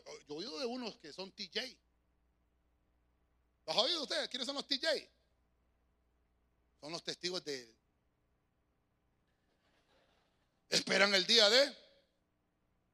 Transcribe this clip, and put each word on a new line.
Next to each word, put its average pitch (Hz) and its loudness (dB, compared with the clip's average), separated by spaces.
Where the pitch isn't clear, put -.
yo 147 -6
he - -6
oído 262 -8
de 277 -4
unos 240 -6
que 151 -18
son 190 -12
T 196 -14
J. 233 -4
¿Los 160 -4
ha 185 2
oído 311 0
usted? 277 -4
¿Quiénes 254 -8
son 277 -6
los 269 -8
T 269 -4
J? 320 0
Son 147 -12
los 165 -8
testigos 175 -6
de 127 -8
esperan 196 4
el 190 4
día 214 6
de. 262 4